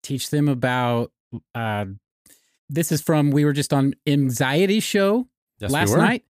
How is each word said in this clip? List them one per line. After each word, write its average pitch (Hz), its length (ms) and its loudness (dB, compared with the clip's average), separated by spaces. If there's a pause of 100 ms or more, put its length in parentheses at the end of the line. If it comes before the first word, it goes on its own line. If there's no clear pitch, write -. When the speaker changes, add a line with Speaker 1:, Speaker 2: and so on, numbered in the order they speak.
Speaker 1:
teach - 280 -6
them 147 180 2
about, 123 640 0 (420)
uh, 107 320 -4 (800)
this 156 240 -4
is 147 100 0
from, 147 280 2
we 147 140 2
were 147 80 2
just 143 200 -2
on 139 220 2 (120)
Anxiety 143 760 0
Show 208 460 0 (320)
Speaker 2:
Yes, 104 120 -4
we 139 40 2
Speaker 1:
last 151 180 2
Speaker 2:
were. 165 60 4
Speaker 1:
night. 247 320 2